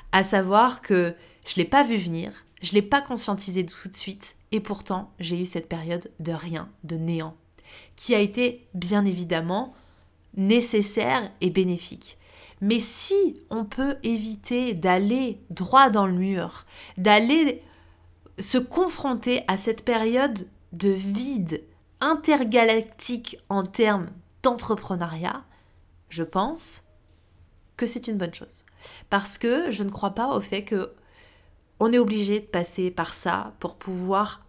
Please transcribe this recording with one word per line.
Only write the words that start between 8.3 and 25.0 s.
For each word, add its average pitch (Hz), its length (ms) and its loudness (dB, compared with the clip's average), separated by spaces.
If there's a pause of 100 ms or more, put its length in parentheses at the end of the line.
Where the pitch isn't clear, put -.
bien 190 320 0
évidemment 175 680 -2 (640)
nécessaire 214 1040 2
et 180 100 2
bénéfique. 180 680 -2 (420)
Mais 214 200 2
si - 720 2
on 220 160 -4
peut 269 380 -2
éviter 220 680 -2
d'aller 202 760 0
droit 220 400 6
dans 202 160 2
le 185 80 0
mur, 180 520 -2 (320)
d'aller 233 680 4 (720)
se 202 220 0
confronter 254 880 -2
à 190 100 0
cette 220 260 -4
période 233 640 0 (240)
de 180 180 0
vide 196 760 -2 (360)
intergalactique 240 1400 2 (100)
en 196 140 0
termes 196 440 0 (360)
d'entrepreneuriat, 190 1000 -2 (680)